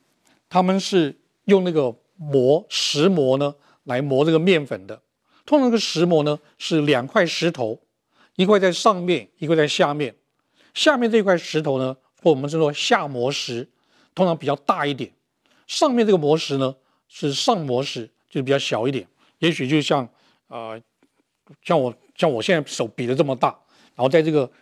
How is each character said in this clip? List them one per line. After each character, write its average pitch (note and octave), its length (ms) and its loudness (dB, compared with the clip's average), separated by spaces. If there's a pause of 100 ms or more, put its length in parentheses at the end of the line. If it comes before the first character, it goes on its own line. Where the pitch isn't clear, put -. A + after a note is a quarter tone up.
(480)
他 F#3 140 2
们 F#3+ 180 2
是 E3+ 340 0 (300)
用 G3 200 4
那 F3+ 60 -2
个 C#3 240 0 (220)
磨， C#3+ 540 2
石 D3+ 400 0
磨 C3+ 260 2
呢， C#3+ 180 -2 (300)
来 B2+ 160 -4
磨 C#3+ 240 0
这 E3 80 2
个 D#3+ 60 4
面 E3 280 2
粉 G2 200 -10
的。 G#2+ 160 -18 (420)
通 D4 160 2
常 B3+ 80 2
这 A#3 40 2
个 A3+ 60 2
石 F3 280 0
磨 E3 160 4
呢， D3+ 160 -2 (180)
是 D#3+ 260 -2
两 C3+ 240 2
块 F3 200 0
石 D#3+ 240 -2
头， A#2+ 280 -6 (580)
一 F#3 100 2
块 G#3 120 4
在 F#3 140 2
上 G3 300 2
面， E3+ 260 -2 (100)
一 D#3 80 -8
块 D#3+ 80 2
在 D3+ 140 2
下 D3 240 0
面。 C#3+ 220 -6 (600)
下 D4+ 220 2
面 A#3+ 140 0
这 A3 120 4
块 F#3 140 2
石 D#3+ 240 -4
头 C#3+ 180 -2
呢， C3 180 -4 (260)
或 F3 80 4
我 D3+ 40 6
们 C#3 140 -4
称 D#3+ 100 -4
作 D3 140 2
下 F#3+ 360 0
磨 B2+ 220 -2
石， B2 380 -8 (460)
通 F#3 120 2
常 E3+ 100 0
比 C3+ 100 -8
较 C#3+ 100 0
大 E3 300 -2
一 C#3+ 80 -2
点。 - 160 -10 (560)
上 D4 260 0
面 A#3+ 120 2
这 G#3 80 4
个 F#3 60 4
磨 D3 180 2
石 C#3+ 220 -4
呢， C3+ 160 -2 (340)
是 D3 240 -6
上 G3 280 0
磨 C3 220 -2
石， B2 260 -10 (200)
就 C#3+ 140 -6
比 B2+ 80 -4
较 C#3 80 2
小 A#2+ 280 -2
一 C#3 40 0
点。 B2 160 -6 (320)
也 E3 120 0
许 C#3+ 160 -6
就 D3+ 140 2
像， C3+ 280 -2 (400)
呃， A2+ 320 -14 (840)
像 E3 180 0
我， B2 140 -2 (200)
像 E3+ 160 0
我 A2+ 120 -4
现 E3+ 180 0
在 C#3 100 -10
手 A#2+ 180 -6
比 A#2+ 180 -8
的 B2 80 -2
这 D3+ 100 0
么 C#3 100 -2
大， C3 140 0 (460)
然 B2 100 -2
后 C3+ 40 2
在 D#3+ 140 4
这 D#3+ 80 0
个 D3 200 0 (100)